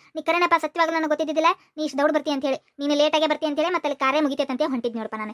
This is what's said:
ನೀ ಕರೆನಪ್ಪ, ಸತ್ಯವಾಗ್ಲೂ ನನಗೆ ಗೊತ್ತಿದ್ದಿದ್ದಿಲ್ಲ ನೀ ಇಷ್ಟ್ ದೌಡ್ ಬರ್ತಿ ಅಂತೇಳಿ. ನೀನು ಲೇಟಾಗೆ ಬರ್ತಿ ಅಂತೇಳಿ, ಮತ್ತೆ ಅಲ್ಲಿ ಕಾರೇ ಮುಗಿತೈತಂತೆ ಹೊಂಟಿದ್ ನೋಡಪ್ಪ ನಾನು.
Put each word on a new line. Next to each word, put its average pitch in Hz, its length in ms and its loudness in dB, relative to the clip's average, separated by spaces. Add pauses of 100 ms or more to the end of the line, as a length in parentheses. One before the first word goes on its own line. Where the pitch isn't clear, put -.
(140)
ನೀ 311 80 -6
ಕರೆನಪ್ಪ, 339 360 2
ಸತ್ಯವಾಗ್ಲೂ 330 380 0
ನನಗೆ 320 120 0
ಗೊತ್ತಿದ್ದಿದ್ದಿಲ್ಲ 311 400 2 (280)
ನೀ 302 80 -4
ಇಷ್ಟ್ 277 140 -4
ದೌಡ್ 302 140 2
ಬರ್ತಿ 302 180 0
ಅಂತೇಳಿ. 269 480 -4
ನೀನು 285 160 0
ಲೇಟಾಗೆ 302 320 4
ಬರ್ತಿ 302 200 0
ಅಂತೇಳಿ, 302 220 0
ಮತ್ತೆ 339 200 -2
ಅಲ್ಲಿ - 100 -4
ಕಾರೇ 269 220 2
ಮುಗಿತೈತಂತೆ 277 440 -2
ಹೊಂಟಿದ್ 247 320 -2
ನೋಡಪ್ಪ 220 180 -8
ನಾನು. 214 200 -8